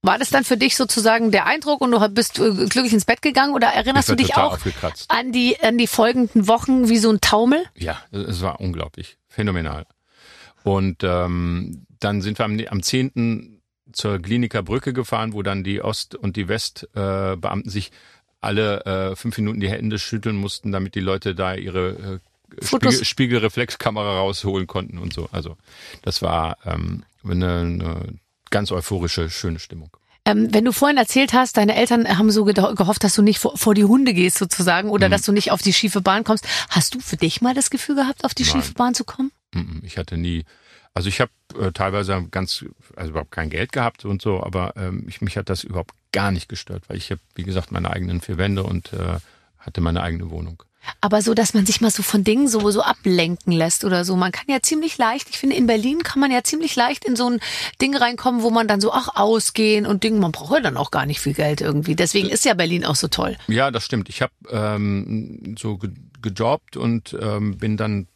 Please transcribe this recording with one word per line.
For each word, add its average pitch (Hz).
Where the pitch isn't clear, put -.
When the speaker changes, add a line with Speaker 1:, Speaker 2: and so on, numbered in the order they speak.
Speaker 1:
War 208
das 262
dann 269
für 254
dich 254
sozusagen 226
der 196
Eindruck 294
und 247
du 233
hab-, 208
bist, 226
äh, 240
glücklich 208
ins 214
Bett -
gegangen 277
oder 233
erinnerst 262
Speaker 2:
Ich -
war -
Speaker 1:
du 262
dich 90
Speaker 2:
total -
Speaker 1:
auch -
Speaker 2:
aufgekratzt. -
Speaker 1:
an 240
die, 247
an 226
die 233
folgenden 226
Wochen 240
wie 226
so 220
ein 208
Taumel? 254
Speaker 2:
Ja, 82
es 95
war 90
unglaublich, 82
phänomenal. 85
Und, 95
ähm, 87
dann 104
sind 104
wir 120
am, 107
am 98
zehnten 123
zur 101
Kliniker 110
Brücke 120
gefahren, 113
wo 104
dann 98
die 98
Ost- -
und 98
die 98
West-, -
äh, 95
Beamten 98
sich 98
alle, 104
äh, 95
fünf -
Minuten 107
die 98
Hände 107
schütteln 110
mussten, 101
damit 95
die 98
Leute 95
da 92
ihre, 95
äh, -
Speaker 1:
Fotos. 240
Speaker 2:
Spiegel-, 120
Spiegelreflexkamera 110
rausholen 98
konnten 92
und 87
so. 82
Also 82
das -
war, 85
ähm, 85
eine, 90
eine 87
ganz 104
euphorische, 87
schöne 82
Stimmung. 80
Speaker 1:
Ähm, 214
wenn 214
du 247
vorhin 285
erzählt 262
hast, 247
deine 214
Eltern 233
haben 214
so 214
gedo-, 196
gehofft, 190
dass 202
du 208
nicht 208
vor, -
vor 214
die 208
Hunde 254
gehst 180
sozusagen 185
oder 196
Speaker 2:
Mhm. 190
Speaker 1:
dass 196
du 202
nicht 202
auf 185
die 196
schiefe 196
Bahn 196
kommst. 214
Hast -
du 254
für -
dich 160
mal 247
das 269
Gefühl 277
gehabt, 269
auf -
die 262
Speaker 2:
Nein. -
Speaker 1:
schiefe -
Bahn 247
zu 247
kommen? 269
Speaker 2:
Mhm, 85
ich 90
hatte 85
nie, 85
also 95
ich 98
hab, 127
äh, 95
teilweise 95
ganz, -
also 85
überhaupt 76
kein 80
Geld 82
gehabt 120
und 98
so, 95
aber, 92
ähm, 92
ich, -
mich 95
hat 98
das 92
überhaupt 90
gar 98
nicht 87
gestört, -
weil 95
ich -
hab, 90
wie 92
gesagt, 92
meine 87
eigenen 90
vier 87
Wände 95
und, 90
äh, 87
hatte -
meine 85
eigene 85
Wohnung. 82
Speaker 1:
Aber 208
so, 226
dass 220
man 202
sich -
mal 226
so 202
von 208
Dingen 226
so, 214
so 202
ablenken 175
lässt 165
oder 180
so. 185
Man 180
kann -
ja 269
ziemlich 311
leicht, 240
ich -
finde, 277
in 247
Berlin 247
kann -
man 277
ja 254
ziemlich 311
leicht 247
in 254
so 247
ein 240
Ding 269
reinkommen, 240
wo 233
man 226
dann 202
so, 220
ach, -
ausgehen 214
und 202
Ding, 220
man 170
braucht 156
ja 285
dann 151
auch 131
gar 139
nicht 147
viel 143
Geld 151
irgendwie. 151
Deswegen 185
Speaker 2:
Äh, -
Speaker 1:
ist 226
ja -
Berlin 175
auch 156
so 139
toll. -
Speaker 2:
Ja, 123
das 113
stimmt. 107
Ich -
hab, 127
ähm, 107
so 107
ge-, 98
gejobbt 113
und, 117
ähm, 104
bin 107
dann 104